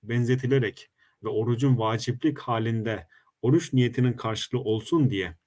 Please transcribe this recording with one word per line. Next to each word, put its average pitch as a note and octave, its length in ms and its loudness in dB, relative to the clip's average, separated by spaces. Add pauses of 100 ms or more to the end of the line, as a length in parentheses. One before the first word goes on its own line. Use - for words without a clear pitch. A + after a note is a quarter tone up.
benzetilerek A#2+ 880 0 (340)
ve A2 40 -4
orucun A#2 500 2
vaciplik A#2 600 -2
halinde A2+ 680 -2 (340)
oruç D#3 300 2
niyetinin B2 400 2
karşılığı A2+ 480 -4
olsun A2+ 500 0
diye F#2 260 -6 (100)